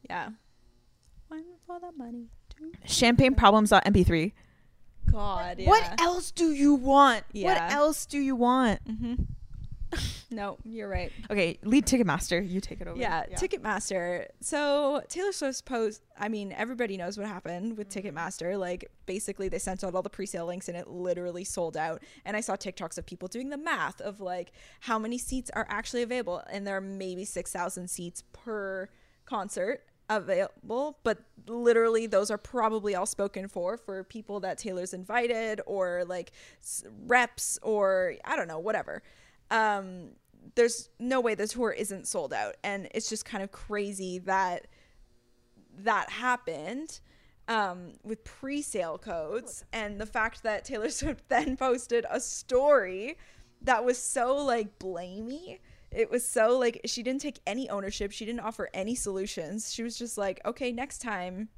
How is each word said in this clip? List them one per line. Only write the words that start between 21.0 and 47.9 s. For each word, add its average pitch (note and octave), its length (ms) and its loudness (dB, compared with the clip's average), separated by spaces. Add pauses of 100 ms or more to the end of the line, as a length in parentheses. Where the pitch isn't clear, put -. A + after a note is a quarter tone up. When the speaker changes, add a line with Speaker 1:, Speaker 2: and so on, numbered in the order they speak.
Speaker 1:
sold E3 320 -4
out. D#3+ 260 -4 (220)
And G#3 100 -6
I A3 60 -2
saw G3+ 160 -4
TikToks F#3 400 -8
of E3+ 80 -10
people F3+ 240 -12
doing B3 220 -6
the C#4+ 60 -8
math C#4 440 -4
of, G3+ 180 -8
like, F3+ 320 -6 (300)
how A3+ 180 0
many A#3 180 -4
seats B3+ 360 -4
are A3 160 -2
actually A3 320 -4
available. A3+ 500 -2
And G3+ 160 -6
there G3 80 -2
are F#3+ 60 -2
maybe F#3+ 420 -8
six - 300 -6
thousand F3+ 360 -4
seats F3 320 -8 (120)
per G3 560 -8 (340)
concert G3+ 600 -4 (240)
available, G#3+ 920 0
but A3 160 2 (280)
literally A3+ 580 6
those G#3 260 4
are G3+ 60 -2
probably A3 580 0
all F#3 100 0
spoken G3 420 -4
for, F#3+ 300 -4
for F#3+ 260 -10
people G#3 380 -10
that F3+ 160 -4
Taylor's F#3 360 -6
invited A3 720 -2
or, F3+ 400 0
like, F3 280 -8 (280)
s-, - 220 -10 (220)
reps - 560 2
or, F#3+ 540 2 (100)
I C#4+ 100 -2
don't C#4+ 140 -2
know, D#3+ 100 -8
whatever. F3+ 440 -4 (460)
Um, G3 600 0 (460)
there's A#3 340 4 (100)
no B3 220 2
way A3+ 120 2
the G#3 140 -2
tour A#3 240 0
isn't F#3+ 340 -6
sold D3 280 -4
out, G#2 220 -4 (100)
and G3 280 -6
it's - 140 -4
just G#3+ 160 -6
kind G3 180 -8
of G3 120 -8
crazy G3 680 -6
that F#3+ 480 0 (1120)
that G#3+ 300 0
happened, A#3+ 880 -4 (480)
um, F#3 460 -2 (100)